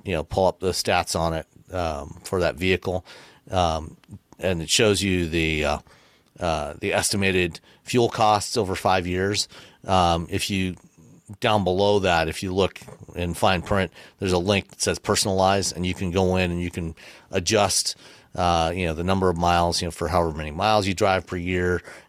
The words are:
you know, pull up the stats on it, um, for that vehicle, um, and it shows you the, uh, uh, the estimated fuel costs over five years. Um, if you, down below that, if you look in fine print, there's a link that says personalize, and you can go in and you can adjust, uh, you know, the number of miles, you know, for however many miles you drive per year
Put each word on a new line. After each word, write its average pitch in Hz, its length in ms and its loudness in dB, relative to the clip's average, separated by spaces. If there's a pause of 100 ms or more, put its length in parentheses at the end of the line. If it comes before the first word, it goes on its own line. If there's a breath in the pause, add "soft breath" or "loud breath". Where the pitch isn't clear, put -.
you 98 80 -4
know, 78 120 -2
pull 95 240 2
up - 100 -4
the 92 120 -2
stats 87 460 0
on 82 180 0
it, 80 120 -6 (260)
um, 80 520 -6
for 92 160 -2
that 71 160 0
vehicle, 90 480 -2 (480 loud breath)
um, 80 440 -2 (440)
and 90 200 -2
it 80 80 -8
shows 101 340 2
you 90 260 0
the, 78 360 0
uh, 73 140 0 (640 soft breath)
uh, 76 400 -4
the 95 120 -4
estimated 95 680 0 (240 soft breath)
fuel 120 240 2
costs 107 480 2
over 95 180 0
five 92 320 0
years. 95 400 -2 (400 loud breath)
Um, 87 440 2
if 95 200 -4
you, 92 240 -2 (640)
down 107 220 2
below 98 380 2
that, 85 280 2
if - 140 -8
you 95 100 -4
look 92 280 0 (340)
in 85 200 -2
fine 92 280 2
print, 95 300 0 (260 loud breath)
there's 95 140 0
a 90 60 4
link 95 300 0
that - 140 -12
says 87 160 0
personalize, 95 760 2
and 87 120 -4
you 90 80 -2
can 92 160 -4
go 92 260 2
in 90 140 0
and 87 100 -2
you 87 100 -4
can 82 240 -8 (360 loud breath)
adjust, 98 640 0 (380 loud breath)
uh, 85 400 2
you 92 100 -2
know, 80 100 0
the 85 100 -4
number 92 260 2
of 85 60 0
miles, 87 440 2
you 90 60 -4
know, 85 60 -6
for 85 160 -4
however 82 280 2
many 76 140 -6
miles 101 360 2
you 98 60 0
drive 92 340 0
per 92 100 -8
year 90 440 0 (280 loud breath)